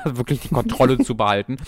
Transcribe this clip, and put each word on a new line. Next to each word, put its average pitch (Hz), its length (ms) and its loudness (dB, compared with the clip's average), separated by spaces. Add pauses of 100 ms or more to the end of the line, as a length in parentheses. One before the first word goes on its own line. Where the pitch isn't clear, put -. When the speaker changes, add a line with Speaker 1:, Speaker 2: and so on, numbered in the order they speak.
Speaker 1:
wirklich 131 360 -2
die - 100 -12
Kontrolle 131 480 2
Speaker 2:
<laughs> 269 60 2
Speaker 1:
zu 117 120 -4
behalten. 104 400 0 (120)